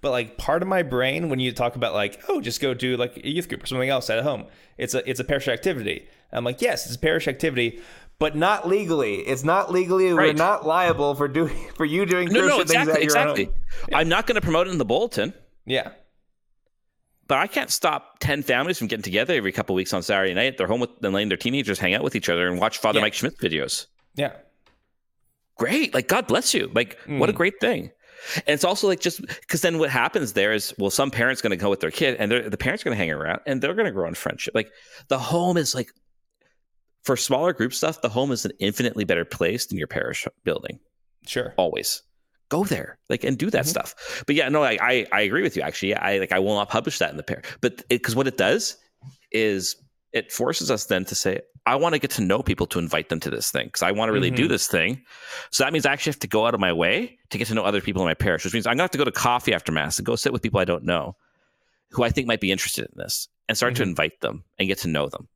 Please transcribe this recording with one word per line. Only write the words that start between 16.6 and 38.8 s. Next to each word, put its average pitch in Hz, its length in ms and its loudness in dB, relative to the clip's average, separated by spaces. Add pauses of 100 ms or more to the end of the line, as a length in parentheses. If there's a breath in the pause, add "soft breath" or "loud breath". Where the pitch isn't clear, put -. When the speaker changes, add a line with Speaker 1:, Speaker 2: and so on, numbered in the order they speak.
Speaker 2:
But 135 120 2
I 190 80 2
can't 269 240 -2
stop - 480 -2
ten 143 240 0
families 139 340 2
from 113 100 -4
getting 107 160 -4
together 107 300 2
every 104 200 0
couple 104 220 -2
weeks 92 180 0
on 90 100 -2
Saturday 95 300 2
night 110 200 2
at - 40 -16
their 92 100 0
home 117 140 0
with, 120 80 -2 (120)
and 98 120 0
letting 104 160 0
their 92 80 0
teenagers 117 420 -2
hang 95 160 2
out 135 80 0
with - 120 -2
each 101 140 -2
other 87 180 2
and 90 120 -2
watch 110 180 0
Father 107 220 2
Speaker 1:
Yeah. 107 60 2
Speaker 2:
Mike 107 80 0
Schmidt - 260 -4
videos. 78 480 -4 (280)
Speaker 1:
Yeah. 139 180 -4 (1200)
Speaker 2:
Great. 190 380 0
Like, 127 140 2
God 226 200 2
bless - 260 2
you. - 200 0
Like, 117 320 0
what 143 240 2
a 214 40 0
Speaker 1:
Mm. - 40 -2
Speaker 2:
great 180 240 0
thing. 220 300 0 (440 loud breath)
And 151 200 0
it's 143 80 0
also, 196 240 2
like, 185 120 2
just - 220 -2 (260 loud breath)
'cause 160 140 0
then 165 160 2
what 156 120 2
happens 127 440 2
there 101 200 4
is, 104 260 -2
well, 98 100 2
some 92 220 2
parent's 123 300 2
gonna 104 160 0
go 101 120 2
with 98 100 2
their 80 120 0
kid, 135 280 0
and 104 120 0
they're, 117 180 0
the 101 80 -4
parent's 160 260 -4
gonna 123 120 0
hang 87 160 0
around, 73 340 -4
and 131 160 -2
they're 147 140 0
gonna 208 160 0
grow 92 160 -2
in 82 80 -6
friendship. - 400 -6
Like, 110 160 -2 (380 loud breath)
the 135 100 2
home 170 380 2
is, 143 180 0
like, 127 160 -6 (1120)
for 131 140 2
smaller 151 360 0
group 123 200 -2
stuff, 156 280 -2
the 117 80 0
home 131 220 0
is 120 140 -4
an 98 140 -2
infinitely 104 440 0